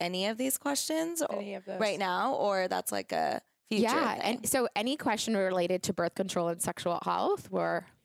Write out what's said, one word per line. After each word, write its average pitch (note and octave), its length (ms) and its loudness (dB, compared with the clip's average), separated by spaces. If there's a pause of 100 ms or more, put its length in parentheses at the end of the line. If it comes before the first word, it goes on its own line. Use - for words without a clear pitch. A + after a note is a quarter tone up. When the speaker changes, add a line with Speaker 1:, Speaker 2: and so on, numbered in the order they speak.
Speaker 1:
any F#3 260 0
of A3 120 -2
these C4 180 0
questions D#4+ 640 -2
o-, - 60 2 (100)
Speaker 2:
Any G3+ 180 -6
of F#3+ 120 -10
those. F#3+ 120 -6
Speaker 1:
right G3+ 200 2
now, F#3+ 360 0
or G3 320 2
that's, F#3 240 -2
like, G3 220 -4
a - 300 0 (260)
future G#3+ 140 4
Speaker 3:
Yeah, B3 320 2
Speaker 1:
thing. - 80 -6
Speaker 3:
and A#3+ 260 -2
so B3+ 260 2
any B3 220 0
question A3 400 0
related F#3 460 2
to G3 100 0
birth F3 220 -2
control F#3 340 0
and E3+ 140 -2
sexual F3 400 -2
health, F#3+ 480 0
we're E3+ 340 0 (200)